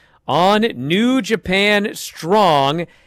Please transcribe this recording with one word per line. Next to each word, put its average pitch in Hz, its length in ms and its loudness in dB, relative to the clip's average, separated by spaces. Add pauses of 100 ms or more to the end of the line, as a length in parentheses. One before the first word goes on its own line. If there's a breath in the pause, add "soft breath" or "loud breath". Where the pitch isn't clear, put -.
(280 soft breath)
on 185 340 2
New 220 600 -2
Japan 202 760 -2
Strong 160 920 0 (200 soft breath)